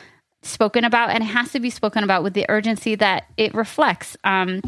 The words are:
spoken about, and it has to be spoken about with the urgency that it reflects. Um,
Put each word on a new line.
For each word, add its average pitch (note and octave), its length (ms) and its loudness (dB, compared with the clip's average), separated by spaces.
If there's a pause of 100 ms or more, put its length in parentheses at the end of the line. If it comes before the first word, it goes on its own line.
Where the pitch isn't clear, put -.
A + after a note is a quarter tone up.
(440)
spoken A3+ 420 0
about, A#3 240 2
and A3+ 120 0
it A3 60 -4
has A#3+ 240 -2
to C#4 80 -2
be A#3+ 100 -2
spoken G#3+ 360 -2
about F#3 180 2
with F#3+ 100 -2
the G3 160 0
urgency G#3+ 460 0
that G3+ 300 2 (120)
it A3 160 0
reflects. A3 680 -2
Um, F#3+ 440 0